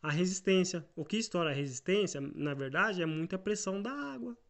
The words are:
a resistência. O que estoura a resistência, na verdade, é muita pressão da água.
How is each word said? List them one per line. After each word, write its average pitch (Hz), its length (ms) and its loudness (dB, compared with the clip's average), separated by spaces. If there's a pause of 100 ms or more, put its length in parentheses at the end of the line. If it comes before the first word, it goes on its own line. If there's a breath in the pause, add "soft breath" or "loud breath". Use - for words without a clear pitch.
a 156 80 -2
resistência. 185 840 2
O 160 80 -4
que 208 140 0
estoura 175 320 0
a 143 40 0
resistência, 143 680 0
na 143 320 -2
verdade, 165 480 0
é 165 40 2
muita 160 320 -2
pressão 196 440 -2
da 233 100 -4
água. 269 460 -6 (120)